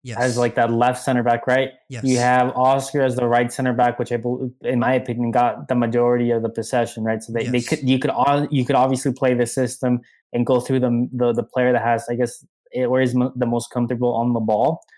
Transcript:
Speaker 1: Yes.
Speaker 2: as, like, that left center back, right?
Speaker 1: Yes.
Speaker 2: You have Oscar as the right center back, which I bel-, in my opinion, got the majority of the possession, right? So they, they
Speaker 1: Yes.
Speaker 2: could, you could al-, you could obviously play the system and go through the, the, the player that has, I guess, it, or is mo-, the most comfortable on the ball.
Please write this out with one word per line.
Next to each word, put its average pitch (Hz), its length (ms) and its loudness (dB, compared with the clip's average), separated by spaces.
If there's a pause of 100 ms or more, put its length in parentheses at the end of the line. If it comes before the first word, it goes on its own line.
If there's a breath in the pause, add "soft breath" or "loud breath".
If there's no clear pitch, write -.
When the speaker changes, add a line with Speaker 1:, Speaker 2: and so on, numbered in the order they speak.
Speaker 1:
Yes. 113 180 -10
Speaker 2:
as, 120 180 2
like, 120 160 0
that 117 180 2
left 123 320 2
center 123 200 0
back, 117 240 0
right? 131 240 2 (180)
Speaker 1:
Yes. 120 140 -10
Speaker 2:
You 127 160 2
have 127 360 2
Oscar 135 460 2
as 127 140 0
the 123 120 0
right 120 240 2
center 127 220 -2
back, 120 240 2
which 123 140 -4
I 120 60 -2
bel-, 123 340 -4 (100)
in 123 160 -2
my 120 160 2
opinion, 120 380 -2
got 123 360 0
the 127 60 -2
majority 120 560 2
of 117 140 0
the 113 60 -2
possession, 113 540 -4
right? 110 200 -2
So 113 100 -12
they, 113 140 -2
they 123 100 0
Speaker 1:
Yes. 120 120 -2
Speaker 2:
could, 139 200 -2
you 131 80 4
could - 140 -2
al-, 143 400 0
you 131 140 0
could 135 100 0
obviously 131 380 0
play 127 200 0
the 120 140 0
system 123 540 -2 (300 soft breath)
and 120 140 0
go 127 140 4
through 131 220 0
the, 120 300 0
the, 120 220 0
the 117 80 0
player 123 320 0
that 113 80 2
has, 117 260 0
I 120 60 -4
guess, 117 320 -4 (260)
it, 127 140 -2
or 127 160 2
is 123 140 0
mo-, 127 200 0
the 123 120 -2
most 117 240 -4
comfortable 120 420 -2
on 120 200 0
the 117 60 0
ball. 110 440 0 (140)